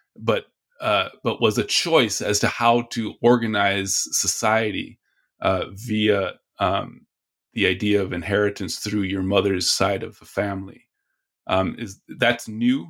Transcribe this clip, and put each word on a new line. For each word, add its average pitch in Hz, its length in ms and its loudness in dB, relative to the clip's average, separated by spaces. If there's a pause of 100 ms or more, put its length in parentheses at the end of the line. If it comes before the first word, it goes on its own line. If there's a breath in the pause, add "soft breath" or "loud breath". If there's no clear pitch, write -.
(140)
but, 110 300 -2 (340)
uh, 104 300 0 (140)
but 113 180 -2
was 110 160 4
a 110 80 2
choice 147 560 2
as 101 200 0
to 101 80 2
how 120 420 2
to 110 320 -6
organize 101 720 2 (160)
society, 107 880 -2 (420)
uh, 92 320 0
via, 104 640 0 (240)
um, 95 480 -4 (460)
the 101 160 2
idea 101 340 2
of 92 100 -4
inheritance 101 680 -2
through 104 220 -2
your 95 200 -2
mother's 98 480 2
side 98 320 0
of - 160 -12
the - 60 -20
family. 98 640 -6 (580)
Um, 95 320 0
is 98 220 -10 (180)
that's 120 300 2
new 123 420 0